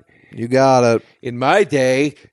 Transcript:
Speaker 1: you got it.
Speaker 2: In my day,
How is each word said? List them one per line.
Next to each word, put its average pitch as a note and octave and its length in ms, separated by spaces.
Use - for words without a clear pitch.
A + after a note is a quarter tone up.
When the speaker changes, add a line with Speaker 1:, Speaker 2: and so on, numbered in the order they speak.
Speaker 1:
you A2+ 160
got C3 340
it. G#2+ 100
Speaker 2:
In A#2+ 180
my D#3 260
day, C3+ 500